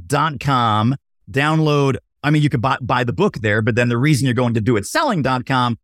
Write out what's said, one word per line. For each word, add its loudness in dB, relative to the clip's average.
dot -2
com, 0
download, 2
I 0
mean, 4
you 2
could 0
buy, -2
buy 0
the -2
book 0
there, 0
but 0
then 2
the 0
reason 2
you're 0
going 0
to 0
do 0
it -2
selling -2
dot -2
com, 0